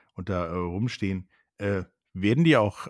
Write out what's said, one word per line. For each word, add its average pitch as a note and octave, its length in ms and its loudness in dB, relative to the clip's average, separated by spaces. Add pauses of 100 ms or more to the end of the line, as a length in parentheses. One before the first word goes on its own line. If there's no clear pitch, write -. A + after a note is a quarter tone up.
(140)
und F#2 160 -10
da, F2 160 -2
äh, E2+ 100 -8
rumstehen? F#2+ 720 -4 (300)
Äh, G2+ 260 -2 (300)
werden G#2+ 300 2
die D3+ 140 6
auch G#2 320 0